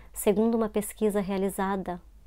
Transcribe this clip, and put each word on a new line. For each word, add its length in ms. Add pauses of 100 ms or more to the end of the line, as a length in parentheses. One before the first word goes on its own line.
(140)
Segundo 420
uma 140
pesquisa 520
realizada 800 (260)